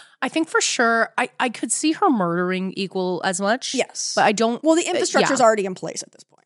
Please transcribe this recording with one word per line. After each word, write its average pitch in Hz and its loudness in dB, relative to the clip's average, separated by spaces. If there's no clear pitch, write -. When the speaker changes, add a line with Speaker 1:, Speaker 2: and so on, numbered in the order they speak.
Speaker 1:
I 262 -4
think 320 -2
for - 0
sure, 226 0
I, 247 -2
I 254 0
could 233 -6
see 311 0
her 403 0
murdering 185 0
equal 185 -4
as 190 -2
much. 208 -2
Speaker 2:
Yes. - -6
Speaker 1:
But 233 4
I 202 4
don't 226 -2
Speaker 2:
Well, 320 4
the 330 0
Speaker 1:
uh, 339 -2
Speaker 2:
infrastructure's 277 0
Speaker 1:
yeah. 247 6
Speaker 2:
already 220 4
in 190 -6
place - -10
at - -20
this - -20
point. - -20